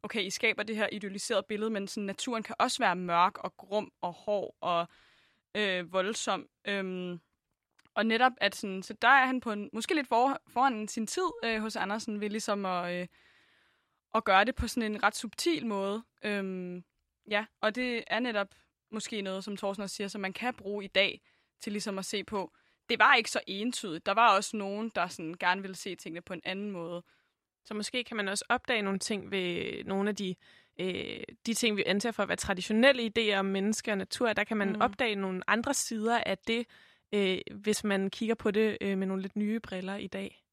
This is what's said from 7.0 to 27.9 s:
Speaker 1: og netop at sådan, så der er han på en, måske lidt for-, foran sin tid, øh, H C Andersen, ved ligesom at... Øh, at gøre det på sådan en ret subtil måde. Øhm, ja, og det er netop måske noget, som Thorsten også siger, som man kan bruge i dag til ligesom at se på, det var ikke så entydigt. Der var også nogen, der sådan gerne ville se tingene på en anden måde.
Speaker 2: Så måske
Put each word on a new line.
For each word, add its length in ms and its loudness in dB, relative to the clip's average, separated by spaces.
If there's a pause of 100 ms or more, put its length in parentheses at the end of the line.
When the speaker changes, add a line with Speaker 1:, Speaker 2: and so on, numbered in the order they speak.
Speaker 1:
og 100 2
netop 320 6
at 180 2
sådan, 280 -6
så 180 -12
der 60 6
er 180 8
han 140 0
på 120 -6
en, 220 -6
måske 220 -2
lidt 120 0
for-, 400 4
foran 400 2
sin 200 -4
tid, 220 0 (140)
øh, 220 0
H 40 -4
C 60 -8
Andersen, 460 -4
ved 80 -2
ligesom 360 -2
at... 360 -2
Øh, 60 -6 (1080)
at 80 4
gøre 220 8
det 100 0
på 120 -4
sådan 240 -2
en 120 -2
ret 120 4
subtil 500 -2
måde. 380 -2 (200)
Øhm, 600 -4 (460)
ja, 160 0 (160)
og 140 0
det 320 -2
er 120 0
netop 280 0 (440)
måske 300 -6
noget, 220 -4
som 140 -8
Thorsten 260 -4
også 120 -8
siger, 120 -6
som 140 -8
man 120 -4
kan 200 -4
bruge 300 -8
i 40 -10
dag 340 2 (400)
til 100 -6
ligesom 280 -4
at 60 -6
se 180 -4
på, 280 -6 (380)
det 100 2
var 160 10
ikke 160 2
så 160 -2
entydigt. 580 -6
Der 60 2
var 240 8
også 220 0
nogen, 380 -4
der 120 0
sådan 320 -8
gerne 220 4
ville 140 -10
se 200 -8
tingene 260 -12
på 120 -12
en 100 -10
anden 280 -4
måde. 320 -8 (640)
Speaker 2:
Så 80 -10
måske 300 -4